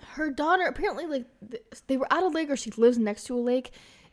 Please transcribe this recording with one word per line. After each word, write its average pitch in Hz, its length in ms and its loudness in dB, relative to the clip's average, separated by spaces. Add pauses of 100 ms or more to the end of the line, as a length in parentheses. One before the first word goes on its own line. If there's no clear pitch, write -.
<clears throat> - 60 -20
Her 302 180 -2
daughter, 320 320 2
apparently, 349 460 -2
like, 269 160 -4 (260)
th-, 233 120 -12 (260)
they 269 80 2
were 262 160 0
at 330 100 2
a 370 60 4
lake 311 220 0
or 269 60 0
she - 200 -6
lives 233 220 6
next 214 260 -2
to 247 120 -4
a 240 60 0
lake. 247 300 0 (400)